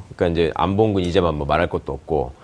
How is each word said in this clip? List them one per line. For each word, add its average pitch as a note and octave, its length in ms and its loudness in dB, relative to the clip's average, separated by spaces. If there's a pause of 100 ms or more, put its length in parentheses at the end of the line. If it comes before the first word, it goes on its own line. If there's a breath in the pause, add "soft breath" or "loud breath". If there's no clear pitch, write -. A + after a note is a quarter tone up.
(140)
그러니까 F#2 120 0 (140)
이제 E2 140 2
안봉근, G2 500 2
이재만 F2 320 2
뭐 D2 100 -4
말할 D#2+ 220 2
것도 D2+ 240 -6
없고 C#2 400 -4 (120 loud breath)